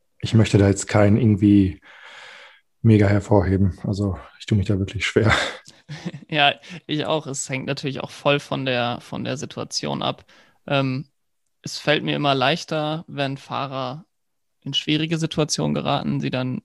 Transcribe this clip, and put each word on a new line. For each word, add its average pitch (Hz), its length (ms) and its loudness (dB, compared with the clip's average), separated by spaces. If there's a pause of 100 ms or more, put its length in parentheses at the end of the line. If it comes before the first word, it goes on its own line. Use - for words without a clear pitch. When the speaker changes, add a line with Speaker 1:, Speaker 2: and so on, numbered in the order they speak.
(200)
Speaker 1:
ich - 140 -2
möchte 110 240 6
da 98 100 6
jetzt 95 200 0
keinen 104 280 4
irgendwie 101 640 4 (1000)
mega 107 260 6
hervorheben. 95 720 2
Also 98 340 -2 (220)
ich - 80 -18
tue 110 100 2
mich 92 120 0
da 101 100 0
wirklich 95 280 -4
schwer. 107 300 4
Speaker 2:
<laughs> - 40 -2 (880)
Ja, 147 260 2 (340)
ich 147 180 -2
auch. 151 220 -2
Es 135 200 -8
hängt 131 180 -6
natürlich 135 340 -6
auch - 100 -10
voll 143 300 0
von 139 240 -6
der, 120 360 -2
von - 220 -10
der 123 140 -6
Situation - 640 -8
ab. 135 220 -6 (420)
Ähm, 135 400 -2 (560)
es - 160 -10
fällt 151 240 0
mir 147 140 -4
immer 143 180 0
leichter, 156 720 -2
wenn 139 300 -6
Fahrer 135 680 -8 (580)
in 139 120 -10
schwierige 156 420 -2
Situationen 156 580 -2
geraten, 143 440 -2
sie 139 120 -4
dann, 127 340 -6